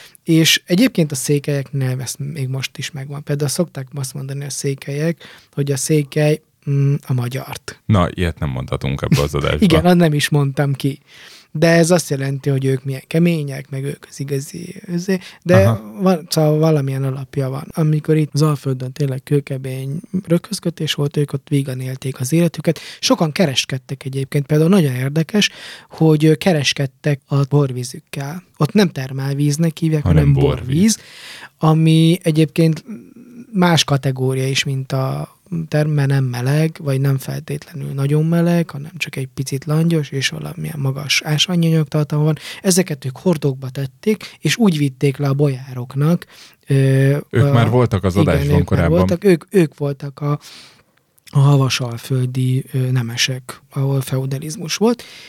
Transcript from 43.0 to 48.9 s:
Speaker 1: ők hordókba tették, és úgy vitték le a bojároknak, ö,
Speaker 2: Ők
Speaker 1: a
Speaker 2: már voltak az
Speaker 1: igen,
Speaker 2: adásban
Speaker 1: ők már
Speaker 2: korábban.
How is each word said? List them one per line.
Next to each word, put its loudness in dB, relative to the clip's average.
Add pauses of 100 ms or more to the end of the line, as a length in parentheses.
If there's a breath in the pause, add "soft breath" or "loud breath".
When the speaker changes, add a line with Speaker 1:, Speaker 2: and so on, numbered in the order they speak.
Speaker 1:
ők -6
hordókba -2
tették, -6
és -2
úgy 4
vitték 0
le -2
a 2
bojároknak, 0 (420 loud breath)
ö, 2 (560)
Speaker 2:
Ők 4
Speaker 1:
a 4
Speaker 2:
már 6
voltak 2
az 0
Speaker 1:
igen, 6
Speaker 2:
adásban 2
Speaker 1:
ők 4
már 4
Speaker 2:
korábban. 4